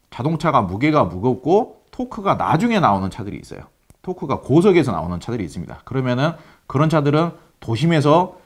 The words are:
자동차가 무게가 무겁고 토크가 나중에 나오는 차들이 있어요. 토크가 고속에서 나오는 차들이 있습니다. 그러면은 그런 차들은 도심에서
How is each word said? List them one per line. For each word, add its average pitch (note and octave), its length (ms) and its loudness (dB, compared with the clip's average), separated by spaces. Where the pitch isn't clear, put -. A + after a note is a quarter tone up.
자동차가 D3+ 520 0
무게가 A#2+ 420 0
무겁고 B2+ 840 -2
토크가 G#3 440 -4
나중에 F3+ 460 0
나오는 G2 300 2
차들이 - 280 -12
있어요. - 220 -16
토크가 F3+ 380 -6
고속에서 E3 520 4
나오는 E2+ 260 -6
차들이 A2+ 260 -8
있습니다. D#2 400 -12
그러면은 C3 480 -2
그런 D#3 220 2
차들은 D#3 440 2
도심에서 D3+ 840 2